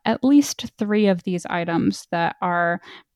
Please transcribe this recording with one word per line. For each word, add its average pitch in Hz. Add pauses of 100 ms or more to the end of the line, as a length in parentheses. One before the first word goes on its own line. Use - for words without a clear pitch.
at -
least 277
three 208
of 180
these 180
items 175
that 170
are 175 (360)